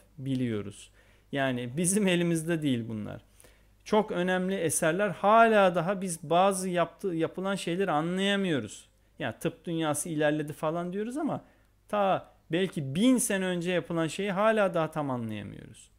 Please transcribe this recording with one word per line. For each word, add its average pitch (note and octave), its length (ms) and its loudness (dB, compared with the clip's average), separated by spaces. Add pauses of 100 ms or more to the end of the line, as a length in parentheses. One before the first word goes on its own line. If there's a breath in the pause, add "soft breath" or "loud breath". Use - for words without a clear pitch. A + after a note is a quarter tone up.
(180)
biliyoruz. B2 760 -4 (400 soft breath)
Yani B2+ 460 -2
bizim F#3+ 300 2
elimizde E3+ 540 2
değil B2 260 0
bunlar. G2+ 340 -8 (640 soft breath)
Çok G#3 280 2
önemli F#3 440 0
eserler, F3 540 0
hala G#3 640 6
daha F3+ 260 -2
biz F3 220 -8
bazı F#3 460 2
yaptı-, F3 460 -2
yapılan F#3 400 -2
şeyleri F#3 360 -2
anlayamıyoruz. F3 960 0 (300)
Ya A#2+ 200 -6
tıp - 260 -6
dünyası D#3+ 440 -2
ilerledi D3+ 440 0
falan E3+ 400 -4
diyoruz A3+ 240 -6
ama C4+ 260 -4 (460 soft breath)
ta G3 440 0 (180)
belki D#3+ 440 -2
bin A#3+ 220 4
sene F#3+ 280 0
önce F3+ 260 -2
yapılan E3+ 360 0
şeyi G3 240 -4
hala G3+ 420 2
daha D#3+ 180 0
tam C#3+ 180 -4
anlayamıyoruz. G#2+ 880 -8